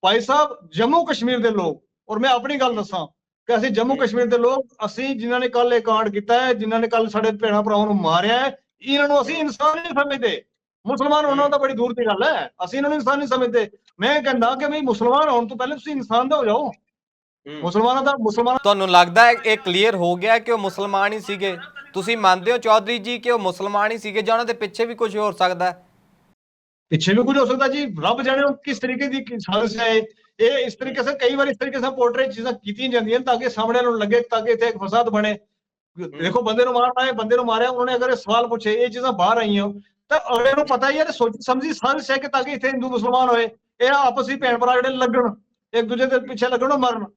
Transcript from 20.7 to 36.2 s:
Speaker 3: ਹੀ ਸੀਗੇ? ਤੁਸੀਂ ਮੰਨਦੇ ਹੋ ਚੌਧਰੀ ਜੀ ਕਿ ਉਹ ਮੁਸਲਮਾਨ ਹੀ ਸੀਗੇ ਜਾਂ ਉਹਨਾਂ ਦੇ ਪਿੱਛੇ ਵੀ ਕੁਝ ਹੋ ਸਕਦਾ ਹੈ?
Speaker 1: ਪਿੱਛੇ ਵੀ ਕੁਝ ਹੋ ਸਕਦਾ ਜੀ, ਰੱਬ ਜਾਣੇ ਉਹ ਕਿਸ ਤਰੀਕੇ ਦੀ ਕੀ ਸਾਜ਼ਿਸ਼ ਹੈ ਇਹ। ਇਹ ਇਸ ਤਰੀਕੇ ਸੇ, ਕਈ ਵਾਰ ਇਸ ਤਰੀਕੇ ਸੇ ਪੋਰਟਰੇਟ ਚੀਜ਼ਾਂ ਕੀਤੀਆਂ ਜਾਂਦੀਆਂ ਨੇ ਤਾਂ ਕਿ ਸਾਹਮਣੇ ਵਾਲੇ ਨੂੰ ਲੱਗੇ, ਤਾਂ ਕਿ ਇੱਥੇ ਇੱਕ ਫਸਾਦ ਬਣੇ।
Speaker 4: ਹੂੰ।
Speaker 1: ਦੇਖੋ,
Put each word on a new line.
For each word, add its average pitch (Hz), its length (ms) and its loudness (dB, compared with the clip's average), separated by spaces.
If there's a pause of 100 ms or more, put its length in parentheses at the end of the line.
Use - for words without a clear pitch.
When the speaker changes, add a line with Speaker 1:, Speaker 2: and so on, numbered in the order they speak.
Speaker 3:
ਹੀ 220 60 -6
ਸੀਗੇ? 196 380 -6 (360)
ਤੁਸੀਂ 196 240 -2
ਮੰਨਦੇ 185 340 2
ਹੋ 247 60 2
ਚੌਧਰੀ 220 400 2
ਜੀ 233 220 -6
ਕਿ 240 120 -2
ਉਹ 233 80 2
ਮੁਸਲਮਾਨ 202 520 -2
ਹੀ 233 60 -6
ਸੀਗੇ 214 240 -6
ਜਾਂ 220 140 0
ਉਹਨਾਂ 240 100 0
ਦੇ 233 80 -4
ਪਿੱਛੇ 220 320 -4
ਵੀ 233 100 -8
ਕੁਝ 214 220 -2
ਹੋ 208 140 -2
ਸਕਦਾ 180 340 0
ਹੈ? 175 200 -6 (1040)
Speaker 1:
ਪਿੱਛੇ 160 240 0
ਵੀ 233 100 4
ਕੁਝ 269 140 2
ਹੋ 269 80 4
ਸਕਦਾ 262 220 0
ਜੀ, 285 180 -2
ਰੱਬ 202 360 -2
ਜਾਣੇ 262 220 0
ਉਹ 285 100 0
ਕਿਸ - 260 -8
ਤਰੀਕੇ 254 280 -4
ਦੀ 269 160 -6
ਕੀ 240 160 -10
ਸਾਜ਼ਿਸ਼ 214 380 -2
ਹੈ 226 80 -2
ਇਹ। 220 180 2 (360)
ਇਹ 247 260 2
ਇਸ 226 100 -8
ਤਰੀਕੇ 262 280 -6
ਸੇ, 277 100 -2
ਕਈ 269 220 0
ਵਾਰ 277 120 0
ਇਸ 240 100 -4
ਤਰੀਕੇ 269 220 -4
ਸੇ 240 160 -4
ਪੋਰਟਰੇਟ 247 340 0
ਚੀਜ਼ਾਂ 226 240 -6
ਕੀਤੀਆਂ 226 360 -6
ਜਾਂਦੀਆਂ 233 300 0
ਨੇ 254 60 -6
ਤਾਂ 247 120 2
ਕਿ 247 120 -2
ਸਾਹਮਣੇ 233 300 0
ਵਾਲੇ 240 120 0
ਨੂੰ 226 80 -2
ਲੱਗੇ, 214 220 2
ਤਾਂ 233 200 -2
ਕਿ 226 100 0
ਇੱਥੇ 226 160 2
ਇੱਕ 226 100 -2
ਫਸਾਦ 214 320 0
ਬਣੇ। 208 300 0 (600)
Speaker 4:
ਹੂੰ। 175 120 -10
Speaker 1:
ਦੇਖੋ, 170 300 -2